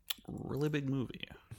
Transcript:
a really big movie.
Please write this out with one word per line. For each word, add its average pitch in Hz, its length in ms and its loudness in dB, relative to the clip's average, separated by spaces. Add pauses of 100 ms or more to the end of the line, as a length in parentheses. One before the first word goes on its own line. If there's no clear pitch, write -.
(300)
a - 20 -2 (160)
really 147 220 4
big 143 200 2
movie. 131 340 2 (360)